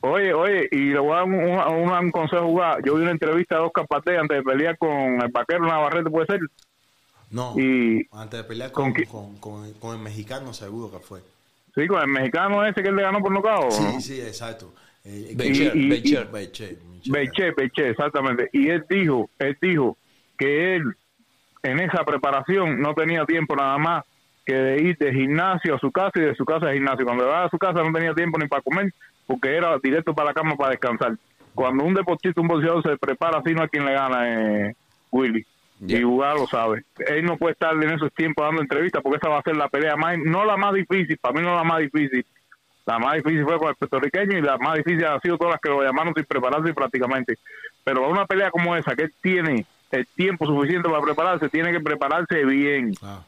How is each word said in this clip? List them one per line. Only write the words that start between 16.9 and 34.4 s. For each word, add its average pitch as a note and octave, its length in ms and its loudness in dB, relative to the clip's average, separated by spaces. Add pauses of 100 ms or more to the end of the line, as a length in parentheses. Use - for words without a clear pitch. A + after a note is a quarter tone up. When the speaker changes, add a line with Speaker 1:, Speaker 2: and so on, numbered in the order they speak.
Speaker 1:
Beicher, D3 420 -2
Beicher, C#3 320 0
exactamente. C3+ 640 0
Y C#3+ 180 4
él E3 200 0
dijo, D#3 400 2 (100)
él C#3 220 -2
dijo D3+ 360 2 (400)
que D3+ 380 0
él E3 80 -2 (800)
en C3+ 160 -2
esa E3+ 240 0
preparación C#3+ 800 0
no D3 120 0
tenía D#3+ 320 0
tiempo D#3+ 300 0
nada C#3 220 2
más D#3+ 260 0 (420)
que C3+ 80 -2
de C3 300 2
ir F3 140 2
de C#3 160 2
gimnasio D#3 600 2
a B2+ 40 -4
su C3+ 140 -2
casa F#3 260 0
y E3 40 4
de D3 120 2
su - 80 -4
casa D#3+ 240 0
al C#3 60 0
gimnasio. C3+ 320 0
Cuando B2 200 0
va E3 200 2
a E3+ 40 0
su F3 80 -4
casa F3 240 0
no D#3+ 120 0
tenía D#3+ 200 0
tiempo E3 240 -2
ni D#3 120 -2
para C#3 120 0
comer F3+ 320 -2 (320)
porque C3+ 300 -2
era E3 260 2
directo D#3+ 320 0
para D3+ 160 0
la C#3+ 40 -2
cama D#3 240 0
para C#3 140 2
descansar. A#2+ 440 -2 (400)
Cuando C3 300 2
un F3+ 80 4
deportista, F#3 480 0
un E3 80 4
boxeador E3 340 2
se D3 140 2
prepara D3+ 420 0
así, D#3+ 140 0
no D#3+ 100 2
hay D#3 60 -2
quien C#3+ 160 0
le C#3 80 2
gana, A#2 720 2